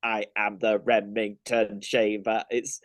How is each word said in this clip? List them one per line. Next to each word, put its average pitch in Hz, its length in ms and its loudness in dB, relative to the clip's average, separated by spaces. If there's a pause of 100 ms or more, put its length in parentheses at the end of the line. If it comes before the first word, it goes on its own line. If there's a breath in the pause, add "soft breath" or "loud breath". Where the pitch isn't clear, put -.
I 110 240 -2 (100)
am 104 220 -2
the 107 200 2
Remington 104 1000 0
Shaver. 107 680 0
It's - 340 -4